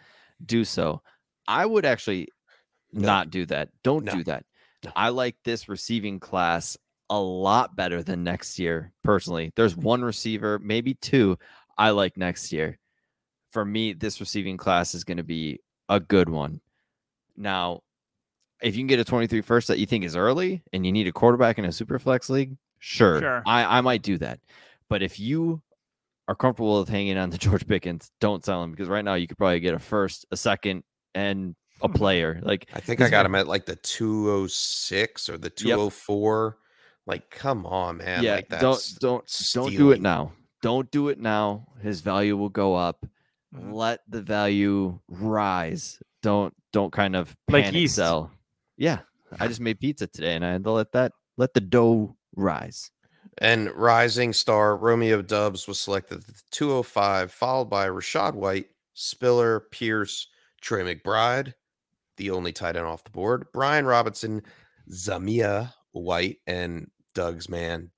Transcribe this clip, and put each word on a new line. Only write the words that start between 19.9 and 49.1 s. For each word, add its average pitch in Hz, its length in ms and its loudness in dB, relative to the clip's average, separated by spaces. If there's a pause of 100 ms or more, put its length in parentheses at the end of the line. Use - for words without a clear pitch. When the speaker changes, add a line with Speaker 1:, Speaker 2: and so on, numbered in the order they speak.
Speaker 1:
is 82 120 -6
early 165 460 0 (100)
and 92 140 -2
you 92 60 0
need 104 140 0
a 85 60 -2
quarterback 120 460 6
in 104 80 -4
a 85 60 -2
super 123 260 -6
flex 127 320 0
league, 135 260 0 (220)
sure, 87 420 4
Speaker 3:
Sure. 80 260 -2
Speaker 1:
I, 117 320 4
I - 40 4
might 123 200 2
do 95 160 0
that. 62 220 -6 (480)
But 98 140 0
if 95 180 -4
you 160 400 -2 (680)
are 101 80 -2
comfortable 110 460 2
with 87 80 -2
hanging 101 300 -2
on 92 120 -2
to 85 80 -6
<laughs> 98 220 2
George - 60 -10
Pickens, 87 440 -2 (100)
don't 104 240 0
sell 90 180 -2
him, 82 80 -8
because 87 180 -8
right 104 160 -2
now 98 100 0
you 87 120 0
could - 120 -12
probably 90 220 4
get 85 140 0
a 82 40 -2
first, 98 520 -2
a 98 60 -4
second, 98 460 -2 (320)
and 98 400 -2 (280)
a - 60 4
Speaker 3:
Hmm. 98 60 -6
Speaker 1:
player. 87 480 2
Like, - 300 -2
Speaker 2:
I - 80 -8
think - 180 -2
Speaker 1:
this 123 100 6
Speaker 2:
I - 20 0
got 104 120 6
Speaker 1:
guy 95 40 4
Speaker 2:
him 95 80 0
at, 98 120 2
like, 92 200 -4
the 87 100 -8
two 107 540 -2
oh 98 160 0
six - 840 -4
or 85 80 -10
the 80 120 -10
Speaker 1:
Yep. - 80 -16
Speaker 2:
two 113 160 0
oh 104 180 0
four. 110 680 -2 (480)
Like, - 240 -6
come 120 360 -4
on, 87 320 -4
man. 90 240 -4
Speaker 1:
Yeah, 104 140 2
Speaker 2:
Like, 92 120 -8
Speaker 1:
don't, 85 120 -6
Speaker 2:
that's 127 340 2
Speaker 1:
don't, 123 320 -2 (260)
don't 127 180 -2
do 139 200 8
it 127 60 8
Speaker 2:
stealing. 95 60 -2
Speaker 1:
now. 82 300 0 (300)
Don't 123 280 -2
do 143 180 0
it 139 120 -4
now. 107 480 -2 (140)
His 101 180 -6
value 101 380 0
will 101 100 -2
go 98 260 0
up. 87 300 -2 (500)
Speaker 3:
Mm-hmm. 104 180 -14
Speaker 1:
Let 113 360 -4
the 107 140 -8
value 101 760 0 (100)
rise. 98 920 -4 (200)
Don't, 101 320 2 (180)
don't 101 200 0
kind 98 220 0
of 90 220 -4 (140)
Speaker 3:
Like 143 140 6
Speaker 1:
panic 147 180 2
Speaker 3:
yeast. 147 140 2
Speaker 1:
sell. 85 340 0 (460)
Yeah. 147 240 0 (380)